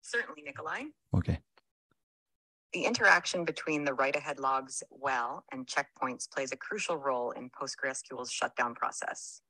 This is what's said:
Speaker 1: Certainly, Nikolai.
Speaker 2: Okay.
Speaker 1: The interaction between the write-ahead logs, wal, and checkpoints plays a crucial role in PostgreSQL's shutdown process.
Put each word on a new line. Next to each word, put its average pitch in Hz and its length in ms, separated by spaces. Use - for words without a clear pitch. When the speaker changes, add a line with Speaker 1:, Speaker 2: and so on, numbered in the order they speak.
Speaker 1:
Certainly, 156 400
Nikolai. 156 420
Speaker 2:
Okay. 90 280
Speaker 1:
The - 120
interaction 190 600
between 156 400
the 143 80
write-ahead 139 460
logs, 135 500
wal, 131 640
and 262 160
checkpoints - 640
plays 135 220
a 139 40
crucial 175 400
role 135 360
in 127 180
PostgreSQL's 131 800
shutdown - 460
process. - 720